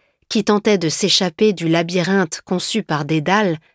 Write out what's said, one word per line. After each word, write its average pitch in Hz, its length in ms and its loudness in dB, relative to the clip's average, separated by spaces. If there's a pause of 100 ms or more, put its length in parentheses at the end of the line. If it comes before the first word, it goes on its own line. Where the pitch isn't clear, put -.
(280)
qui 202 160 -2
tentait 208 320 2
de 170 120 0
s'échapper 196 640 0
du 165 160 -4
labyrinthe 175 760 0
conçu 196 380 -2
par 151 220 -4
Dédale, 160 540 0 (160)